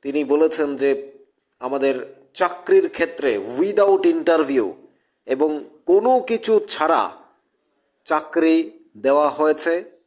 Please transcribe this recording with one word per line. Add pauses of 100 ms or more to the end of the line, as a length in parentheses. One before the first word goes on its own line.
তিনি
বলেছেন
যে (460)
আমাদের (200)
চাকরির
ক্ষেত্রে (180)
without
interview (560)
এবং (220)
কোনো
কিছু
ছাড়া (960)
চাকরি (260)
দেওয়া
হয়েছে (220)